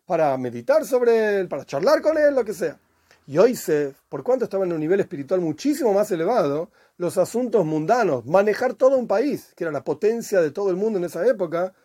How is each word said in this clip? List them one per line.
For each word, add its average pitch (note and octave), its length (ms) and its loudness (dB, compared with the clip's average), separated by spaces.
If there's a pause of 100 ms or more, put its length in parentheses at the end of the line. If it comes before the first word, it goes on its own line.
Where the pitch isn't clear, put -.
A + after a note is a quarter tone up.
para D#3 320 0
meditar B2+ 480 -2
sobre A3+ 540 2
Él, F#3+ 80 -2
para D3 180 -8
charlar A#3 380 2
con D#4+ 160 2
Él, D4 160 4
lo B3 100 0
que G#3+ 100 -8
sea. D#3 260 -6 (480)
Yosef, D3+ 680 2 (120)
por C#3 160 -10
cuanto B3 200 0
estaba F#3+ 200 -2
en F3 80 -2
un D#3+ 80 -4
nivel E3 180 0
espiritual F3+ 420 -2
muchísimo A3 520 0
más G3+ 180 2
elevado, E3+ 600 0 (240)
los F3 220 -4
asuntos A3 460 0
mundanos, D#3 640 0
manejar G3+ 480 2
todo C4+ 220 4
un A#3+ 100 0
país, A3+ 480 -2
que - 80 -10
era E3 100 -4
la C#3 120 -6
potencia G#3 560 0
de D#3 100 2
todo G3+ 200 -2
el F3 60 0
mundo G#3 220 -2
en F3 60 -2
esa E3+ 200 -4
época, F#3 480 -2 (120)